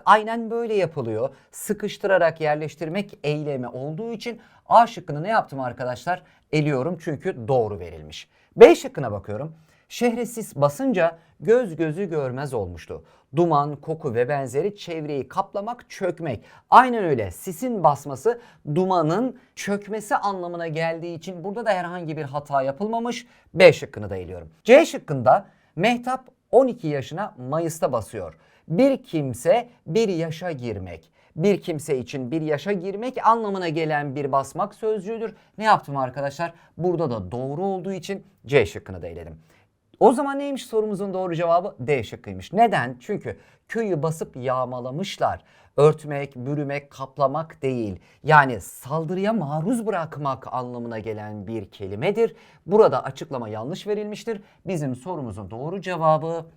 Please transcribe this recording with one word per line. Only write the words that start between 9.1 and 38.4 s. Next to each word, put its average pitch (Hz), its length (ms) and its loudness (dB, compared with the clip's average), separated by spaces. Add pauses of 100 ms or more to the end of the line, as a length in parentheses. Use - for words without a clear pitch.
bakıyorum. 107 440 -8 (340)
Şehre 240 360 0
sis 226 300 -10
basınca 165 600 2 (220)
göz 208 360 2
gözü 165 340 -2
görmez 135 440 -4
olmuştu. 87 500 -6 (320)
Duman, 147 400 2
koku 156 380 -6
ve 120 160 2
benzeri 143 460 -2
çevreyi 151 520 -6
kaplamak, 202 640 -6
çökmek. 165 540 -6 (260)
Aynen 233 340 8
öyle. 117 280 0
Sisin 202 520 -6
basması 147 580 2 (340)
dumanın 185 640 2 (160)
çökmesi 202 600 -4
anlamına 175 520 -4
geldiği 165 500 -4
için 175 260 -14
burada 202 220 -8
da 226 40 0
herhangi 175 480 -4
bir 156 60 -6
hata 139 380 -2
yapılmamış. 226 680 -4 (260)
B 170 200 12
şıkkını 107 360 -8
da 95 60 -6
eliyorum. 87 340 -12 (140)
C 285 220 8
şıkkında 147 600 2 (300)
Mehtap 240 500 -2 (260)
on 254 160 6
iki 196 200 -6
yaşına 147 500 -6
Mayıs'ta 156 540 -4
basıyor. 101 460 -6 (300)
Bir 254 360 2
kimse 165 680 0 (180)
bir 208 220 2
yaşa 165 420 -4
girmek. 98 600 -10 (240)
Bir 180 260 2
kimse 151 360 -4
için 127 340 -8
bir 160 100 -2
yaşa 151 300 -2
girmek 202 560 -4
anlamına 202 420 2
gelen 147 460 -2
bir 139 160 -4
basmak 151 440 -2
sözcüğüdür. 214 600 -6 (220)
Ne 208 60 -8
yaptım 160 340 4
arkadaşlar? 139 560 -4 (240)
Burada 165 340 0
da 95 200 -6
doğru 135 320 -6
olduğu 190 300 -4
için 190 300 -8 (220)